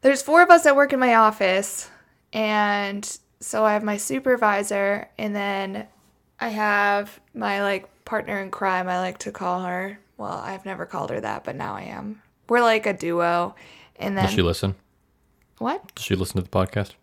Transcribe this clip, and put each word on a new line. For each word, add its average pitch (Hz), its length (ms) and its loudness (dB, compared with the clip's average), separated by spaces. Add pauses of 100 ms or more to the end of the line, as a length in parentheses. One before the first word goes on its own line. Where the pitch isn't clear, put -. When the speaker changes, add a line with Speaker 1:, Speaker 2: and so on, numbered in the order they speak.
Speaker 1:
there's 269 220 4
four 320 200 6
of 349 80 8
us 339 140 10
that 285 100 8
work 277 180 4
in 269 60 0
my 254 180 4
office, 202 720 2 (440)
and 208 880 -2 (220)
so 220 240 -2
I 214 100 4
have 214 100 -2
my 208 140 -2
supervisor, 208 1080 0 (100)
and 208 180 -4
then 202 500 -6 (540)
I 233 80 -6
have 208 720 0 (140)
my, 202 280 -2
like, 190 260 -2 (160)
partner 208 360 -4
in 190 100 -10
crime, 185 380 -2
I 180 120 -2
like 185 180 -6
to 202 140 -10
call 185 320 -4
her. 190 340 -6 (180)
Well, 208 160 -10
I've 190 320 -10
never 180 220 -8
called - 240 -8
her - 100 -6
that, 107 240 -8
but - 120 -8
now - 180 -8
I 98 80 -10
am. 208 400 -12 (260)
We're, 240 140 4
like, 220 240 2
a 208 60 0
duo, 175 600 0 (420)
and 196 200 -4
then 190 80 2
Speaker 2:
Does - 100 0
she - 80 2
listen? 87 320 0 (840)
Speaker 1:
What? 277 360 -6
Speaker 2:
Does - 100 -12
she - 120 0
listen - 200 -4
to 92 60 -2
the - 140 -6
podcast? 95 360 -2 (100)